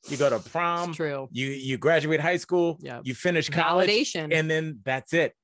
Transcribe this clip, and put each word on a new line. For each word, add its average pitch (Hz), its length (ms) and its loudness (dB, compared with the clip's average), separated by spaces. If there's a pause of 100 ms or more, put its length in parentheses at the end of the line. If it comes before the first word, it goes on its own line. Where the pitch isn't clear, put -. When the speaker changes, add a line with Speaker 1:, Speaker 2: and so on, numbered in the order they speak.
Speaker 1:
you 139 80 -4
go 139 120 4
to 117 120 2
prom, 170 500 -2
Speaker 2:
It's 160 60 -8
true. 143 340 -4
Speaker 1:
you, 131 160 -4
you 131 320 -4
graduate 156 400 2
high 170 200 0
school, 170 420 0
Speaker 2:
Yep. 127 240 -12
Speaker 1:
you 127 100 -4
finish 170 340 0
college, 165 400 2
Speaker 2:
Validation. 185 460 0
Speaker 1:
and 156 160 2
then 156 340 -2
that's 131 300 -4
it. 165 300 2